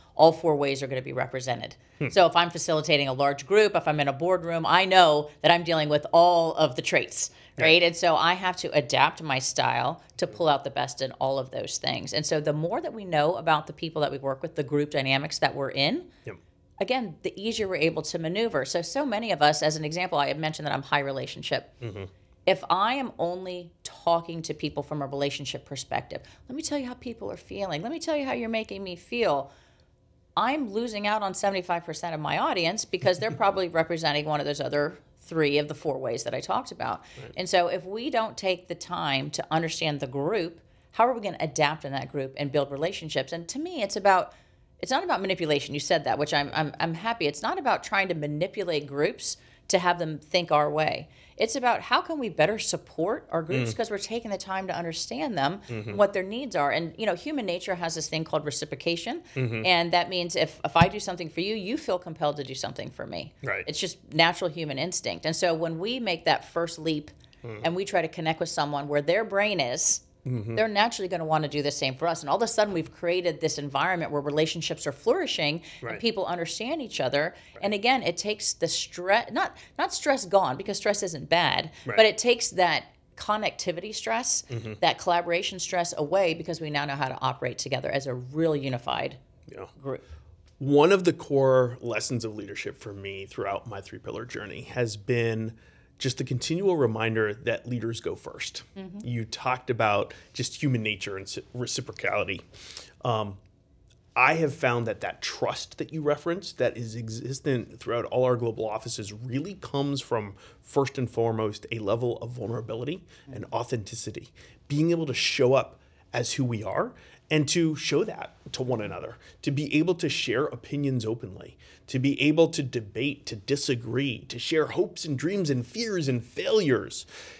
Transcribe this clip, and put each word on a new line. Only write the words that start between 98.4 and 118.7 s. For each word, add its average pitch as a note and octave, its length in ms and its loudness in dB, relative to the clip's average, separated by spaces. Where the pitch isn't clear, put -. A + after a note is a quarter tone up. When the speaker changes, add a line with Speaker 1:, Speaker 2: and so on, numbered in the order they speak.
Speaker 1:
Mm-hmm. F#3+ 300 -12
Speaker 2:
You A#2+ 180 -2
talked B2+ 460 -4
about G#2+ 420 2
just - 280 -6
human B2+ 220 2
nature G2+ 340 -4
and G2 120 -10
si-, - 140 -10
reciprocality. G#2 840 -4
Um, G#2+ 320 -2
I C3 200 6
have D#3 200 2
found A#2+ 320 0
that G#2 140 -4
that F#2+ 220 -6
trust - 560 -6
that - 140 -6
you D#3+ 100 -6
referenced E3+ 560 -2
that B2 180 2
is A2+ 200 -8
existent A#2+ 840 -4
throughout A#2 260 -2
all B2+ 180 2
our B2+ 120 4
global A2 320 -2
offices G#2+ 440 -6
really C3 420 -6
comes C#3+ 480 -2
from, G#2+ 320 -4
first - 380 0
and A#2+ 120 -2
foremost, A2 640 -2
a A2+ 60 -6
level A2+ 400 0
of A#2+ 120 -10
vulnerability A#2 760 -8
and G2+ 120 -10
Speaker 1:
Mm-hmm. - 100 -10
Speaker 2:
authenticity. A2+ 760 -6
Being D#3 220 2
able E3 160 0
to C3 80 -4
show C3 400 4
up - 240 2
as A#2+ 220 -2
who C3+ 100 0
we A2+ 180 -2
are D#3+ 300 -2
and D#3 180 4
to D#3+ 260 2
show D3+ 300 0
that - 300 -8
to - 100 -6
one B2 200 -2